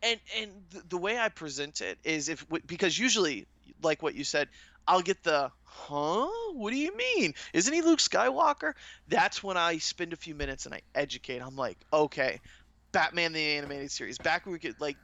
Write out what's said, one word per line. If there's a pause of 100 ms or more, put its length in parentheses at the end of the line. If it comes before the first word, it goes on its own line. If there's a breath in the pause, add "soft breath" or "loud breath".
and, (200)
and (180)
the,
the
way
I
present
it
is
if,
w-,
because
usually, (360)
like
what
you
said, (400 loud breath)
I'll
get
the, (140)
"Huh? (240)
What
do
you
mean? (200 loud breath)
Isn't
he
Luke
Skywalker?" (360 loud breath)
That's
when
I
spend
a
few
minutes
and
I (140)
educate.
I'm
like, (140)
"Okay, (540 loud breath)
Batman
the
Animated
Series."
Back
when
we
could,
like,